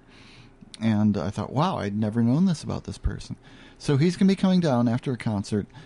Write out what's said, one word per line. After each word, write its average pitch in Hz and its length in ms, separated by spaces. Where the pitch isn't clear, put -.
And 107 360
I 87 140
thought, - 220
"Wow, 151 260
I'd 101 180
never 110 280
known 143 220
this 165 180
about - 200
this - 140
person." - 380
So 147 180
he's 170 200
gonna 190 120
be 190 80
coming 185 240
down 123 280
after 120 240
a 117 40
concert, 104 500